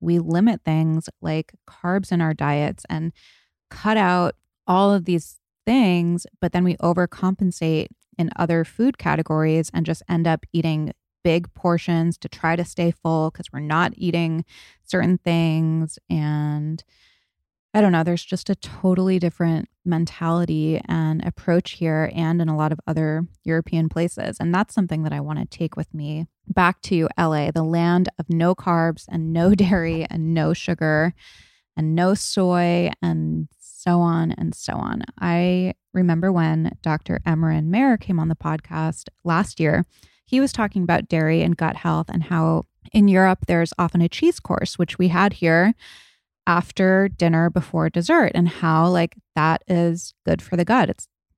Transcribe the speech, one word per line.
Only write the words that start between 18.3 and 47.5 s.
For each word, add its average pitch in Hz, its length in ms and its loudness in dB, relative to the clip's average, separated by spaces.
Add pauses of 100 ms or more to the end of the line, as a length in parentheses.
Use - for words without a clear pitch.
a 190 60 -2
totally 185 640 0
different 165 480 0 (160)
mentality 165 1000 0
and 160 380 -2
approach 175 480 -2
here 160 420 -2
and 165 260 0
in 160 80 0
a 156 80 0
lot 156 160 0
of 151 140 -6
other 156 400 -2 (180)
European 165 440 0
places. - 500 -4
And 170 160 -2
that's 196 200 -2
something 170 280 -2
that 151 100 -4
I 147 80 -4
want 147 180 -6
to - 60 -6
take - 320 -8
with - 160 -8
me 151 340 -8 (200)
back 180 360 0
to 165 340 0
L 160 180 0
A, 147 160 0
the 160 140 -2
land 170 440 2 (100)
of 160 100 -8
no 170 260 2
carbs 165 540 -2
and 160 240 -4
no 170 220 4
<laughs> - 0 -
dairy 170 540 0
and 160 260 -2
no 156 180 2
sugar 160 640 0 (600)
and 160 180 0
no 185 200 2
soy 175 760 0 (100)
and 160 480 -2 (100)
so - 420 0
on 165 320 0
and 165 220 -4
so - 200 -8
on. - 280 -6 (180)
I 180 540 0 (180)
remember 180 380 2
when 160 520 0
Doctor 160 440 -2
Emran 160 400 0
Mayer 233 300 2
came 180 240 -2
on 160 80 -2
the 160 80 -2
podcast 160 720 -6 (160)
last 170 340 -2
year, 160 260 2 (400)
he 254 160 0
was 269 120 0
talking 202 320 -2
about 170 240 0
dairy 160 340 2
and 165 140 0
gut 160 200 -2
health 160 320 -2
and - 140 -4
how 160 440 0 (260)
in 202 160 6
Europe 190 380 4
there's 170 320 0
often 175 220 0
a 170 80 4
cheese - 300 0
course, - 400 -4
which 170 200 -2
we 180 100 2
had 180 260 2
here 170 400 4 (720)
after 185 600 2
dinner 170 400 2
before 160 400 -2